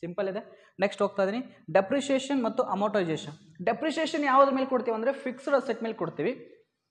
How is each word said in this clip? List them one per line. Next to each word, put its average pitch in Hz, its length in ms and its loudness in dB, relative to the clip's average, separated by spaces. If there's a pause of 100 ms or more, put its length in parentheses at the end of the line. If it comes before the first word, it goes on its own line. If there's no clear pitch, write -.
Simple 180 280 -4
ಇದೆ. - 520 -10
Next 202 220 0
ಹೋಗ್ತಾ 196 200 0
ಇದೀನಿ, 214 340 -2 (160)
Depreciation 262 720 2
ಮತ್ತು 226 180 0
amortization. 185 1000 -2
Depreciation 294 600 0
ಯಾವ್ದ್ರ 269 300 6
ಮೇಲೆ 262 120 0
ಕೊಡ್ತೀವಿ 240 280 0
ಅಂದ್ರೆ, 226 180 0
fixed 269 420 -4
asset 247 280 -2
ಮೇಲೆ 226 120 -6
ಕೊಡ್ತೀವಿ. 170 600 -6 (360)